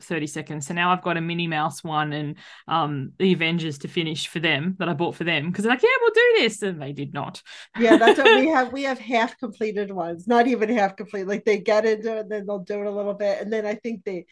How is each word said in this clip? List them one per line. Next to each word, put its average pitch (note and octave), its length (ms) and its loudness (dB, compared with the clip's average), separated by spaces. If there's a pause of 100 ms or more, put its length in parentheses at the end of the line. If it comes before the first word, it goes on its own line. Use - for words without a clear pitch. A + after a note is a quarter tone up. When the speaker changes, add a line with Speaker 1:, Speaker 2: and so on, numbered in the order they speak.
Speaker 1:
thirty D#3 240 -4
seconds. D3 420 -10
So F3+ 60 -8
now F3 180 2
I've F3+ 120 0
got E3+ 140 -2
a E3 40 -4
Minnie E3+ 260 -4
Mouse D#3+ 360 -4
one D3+ 300 -2
and, D3+ 220 -6 (320)
um, D3 520 -2
the F#3 140 4
Avengers E3 460 0
to - 80 -8
finish D#3 400 -4
for E3+ 120 -8
them D#3+ 400 0
that E3+ 100 -2
I F3 40 0
bought D#3 220 -2
for - 80 -6
them, E3 300 0
'cause G3+ 100 -2
they're A3+ 80 2
like, B3+ 120 2
"Yeah, A#4 60 6 (120)
we'll A4+ 120 4
do A#4+ 240 6
this." A#3 260 0
And F3+ 180 -6
they C#3 120 -8
did - 200 -8
not. D3+ 300 -8 (340)
Speaker 2:
Yeah, A#3 200 8
that's A3+ 200 6
what F4+ 220 8
we C4+ 80 4
Speaker 1:
<laughs> D#4+ 80 2
Speaker 2:
have. B3 180 2
We C#4 100 -6
have C4 160 -2
half A#3 380 -2
completed G#3 540 -6
ones, E3+ 360 -8
not A#3+ 200 6
even A3 220 0
half G3+ 260 0
complete. F#3+ 320 -10
Like, G3+ 180 -4
they G#3 140 2
get G#3+ 260 2
into A3 320 -2
it, G#3 120 -8
then G#3 180 -6
they'll G3+ 120 -4
do G3+ 220 -6
it G#3 60 -4
a G#3 40 -4
little G3+ 220 -4
bit. G3+ 280 -2
And G#3 120 -6
then G#3+ 120 -2
I G#3+ 100 -4
think A3+ 300 -8
they, F#3 260 -6